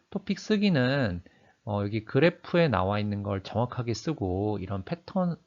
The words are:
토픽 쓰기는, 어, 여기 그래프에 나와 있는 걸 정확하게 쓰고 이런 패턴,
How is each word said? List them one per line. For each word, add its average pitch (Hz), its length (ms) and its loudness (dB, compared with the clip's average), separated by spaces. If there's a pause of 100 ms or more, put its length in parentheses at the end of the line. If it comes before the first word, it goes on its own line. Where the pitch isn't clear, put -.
토픽 - 280 -4
쓰기는, 135 840 2 (400)
어, 101 200 -2
여기 107 200 -2
그래프에 170 640 2
나와 101 320 2
있는 104 240 -2
걸 98 180 -2
정확하게 120 520 -2
쓰고 104 640 -2
이런 95 240 -6
패턴, 175 640 -4